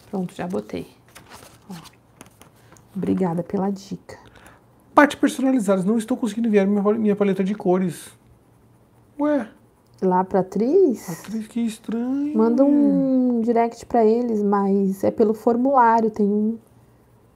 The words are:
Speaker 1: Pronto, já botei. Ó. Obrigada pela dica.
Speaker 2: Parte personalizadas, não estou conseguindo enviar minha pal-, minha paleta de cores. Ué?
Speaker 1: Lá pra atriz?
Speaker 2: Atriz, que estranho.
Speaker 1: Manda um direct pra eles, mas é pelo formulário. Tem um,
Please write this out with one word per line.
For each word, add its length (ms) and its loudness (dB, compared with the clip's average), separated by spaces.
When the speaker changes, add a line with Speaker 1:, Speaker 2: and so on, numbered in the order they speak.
Speaker 1:
Pronto, 240 -6
já 140 -10
botei. 400 -8
Ó. 40 -16
Obrigada 480 -2
pela 260 -4
dica. 480 -12
Speaker 2:
Parte 240 4
personalizadas, 680 -2
não 120 0
estou 200 -4
conseguindo 320 -4
enviar 180 2
minha 160 0
pal-, 120 2
minha 200 0
paleta 300 0
de 100 -4
cores. 540 -2
Ué? 280 0
Speaker 1:
Lá 220 2
pra 160 0
atriz? 680 0
Speaker 2:
Atriz, 380 -10
que 140 -8
estranho. 760 -4
Speaker 1:
Manda 280 4
um 800 2
direct 420 0
pra 200 2
eles, 380 2
mas 600 0
é 60 2
pelo 240 2
formulário. 760 2
Tem 160 0
um, 320 0